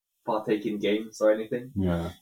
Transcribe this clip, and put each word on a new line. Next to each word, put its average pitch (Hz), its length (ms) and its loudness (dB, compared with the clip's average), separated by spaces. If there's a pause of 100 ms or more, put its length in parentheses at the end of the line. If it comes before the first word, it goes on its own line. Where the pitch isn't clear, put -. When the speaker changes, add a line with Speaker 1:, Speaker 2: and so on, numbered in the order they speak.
(260)
Speaker 1:
partake 107 400 -2
in 104 140 -2
games 107 420 0
or 107 100 8
anything. 110 440 -2
Speaker 2:
Yeah, 87 360 0 (100)